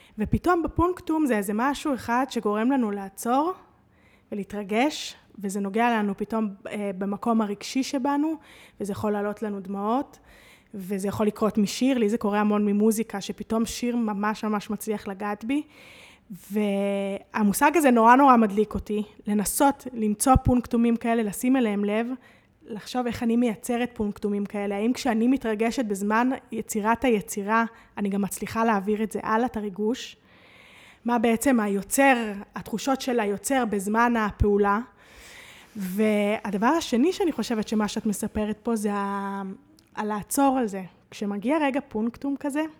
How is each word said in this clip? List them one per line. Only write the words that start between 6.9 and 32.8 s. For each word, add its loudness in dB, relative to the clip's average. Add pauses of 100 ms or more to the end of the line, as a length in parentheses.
במקום 0
הרגשי -2
שבנו, 0 (460)
וזה -6
יכול -2
לעלות -2
לנו -4
דמעות, -4 (540)
וזה -6
יכול 0
לקרות 0
משיר, 2
לי 2
זה 0
קורה 0
המון 2
ממוזיקה, 2
שפתאום -4
שיר -4
ממש -2
ממש -2
מצליח -6
לגעת -6
בי, -2 (880)
והמושג 0
הזה 6
נורא 8
נורא 8
מדליק 2
אותי, -4 (240)
לנסות 2
למצוא 2
פונקטומים 4
כאלה, 0
לשים 0
אליהם 0
לב, 0 (580)
לחשוב -6
איך -4
אני 2
מייצרת 0
פונקטומים -4
כאלה, -4
האם 0
כשאני 0
מתרגשת 0
בזמן 0 (220)
יצירת -2
היצירה, 0 (320)
אני -2
גם -2
מצליחה -4
להעביר 0
את -6
זה -6
הלאה, 0
את -6
הריגוש, -4 (880)
מה 2
בעצם 4
היוצר, 2 (400)
התחושות -2